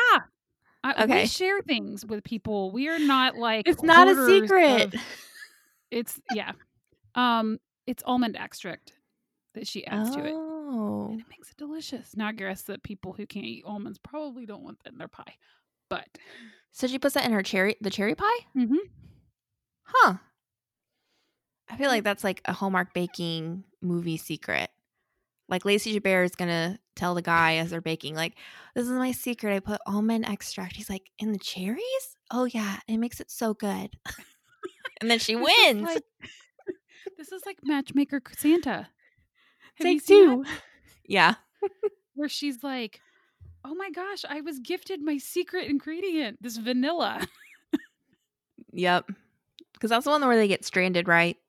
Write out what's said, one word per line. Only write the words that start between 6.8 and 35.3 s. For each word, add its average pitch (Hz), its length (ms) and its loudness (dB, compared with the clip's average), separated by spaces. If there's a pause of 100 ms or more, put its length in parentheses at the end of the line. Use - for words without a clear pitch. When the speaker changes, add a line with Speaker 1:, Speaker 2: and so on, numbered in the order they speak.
Speaker 1:
Um, 226 420 0 (300)
it's - 180 -8
almond 247 300 0
extract - 560 -14 (600)
that 220 120 -12
she - 180 -10
adds 214 300 -4
to 294 100 -6
it. 311 120 -6
Speaker 2:
Oh. 254 760 -8
Speaker 1:
And 220 120 -10
it - 60 -20
makes - 220 -20
it - 60 -20
delicious. 294 600 -14
Now, 214 120 -6
I 220 40 -6
guess 190 300 -10
that - 220 -14
people 190 300 -14
who 208 120 -14
can't - 200 -12
eat - 200 -14
almonds 208 320 -12
probably 269 480 -14
don't 208 160 -16
want - 220 -20
that - 80 -20
in - 60 -20
their - 100 -16
pie. - 260 -20 (540)
But - 180 -10 (640)
Speaker 2:
So - 160 -6
she 262 140 -6
puts 277 140 0
that 277 100 0
in 233 80 0
her 202 100 0
cherry, 196 380 -2
the 196 100 -6
cherry 214 240 -2
pie? 453 320 -2 (100)
Speaker 1:
Mm-hmm. 247 200 2 (1040)
Speaker 2:
Huh. 294 320 4 (1600)
I 233 60 -14
feel 277 120 0
like 233 140 2
Speaker 1:
Mm. - 20 -6
Speaker 2:
that's, 202 200 -2
like, 190 220 -4
a - 60 -2
Hallmark 185 420 -2
baking 170 680 -6 (180)
movie 170 340 -2
secret. 104 540 -6 (760)
Like, 185 160 -4
Lacey 208 340 0
Chabert 190 280 2
is 180 100 -6
gonna 170 420 -4 (160)
tell 180 200 -2
the 175 80 -2
guy 165 340 2
as 165 140 -2
they're 165 100 -6
baking, 160 340 -6
like, 165 200 -4 (400)
"This 240 120 -2
is 247 60 -4
my 254 200 -2
secret. 226 420 -4
I 196 60 -2
put 208 260 -6
almond 220 400 0
extract." 190 500 -10
He's 208 140 -12
like, 190 280 -12
"In 214 140 -4
the 196 60 -4
cherries? 381 800 -8 (140)
Oh, 247 160 -2
yeah. 208 400 -6
It 226 120 -2
makes 233 220 -6
it - 100 -18
so 220 240 -4
good." 196 500 -6
<laughs> - 320 -16 (640)
And 226 80 -2
then 226 120 4
she 220 160 -2